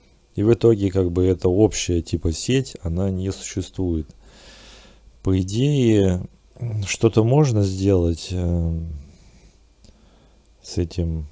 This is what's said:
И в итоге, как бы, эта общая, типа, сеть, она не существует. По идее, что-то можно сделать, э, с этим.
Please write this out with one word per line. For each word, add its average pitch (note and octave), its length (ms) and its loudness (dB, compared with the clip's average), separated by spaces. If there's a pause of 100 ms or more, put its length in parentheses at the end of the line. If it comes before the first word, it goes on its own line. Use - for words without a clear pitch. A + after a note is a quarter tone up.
(360)
И G2+ 60 -2
в A2 100 6
итоге, G#2+ 380 4
как F2+ 200 0
бы, F2+ 140 0
эта F#2 240 2
общая, F2+ 540 2
типа, E2 300 -4
сеть, C3 500 -2
она F#2 280 -2
не F#2+ 220 -4
существует. F2 760 -6 (1160)
По F#2+ 180 2
идее, G#2+ 880 2 (580)
что-то A2 380 2
можно B2 380 2
сделать, F#2+ 680 0
э, E2+ 500 -2 (1800)
с - 160 -8
этим. E2 540 -4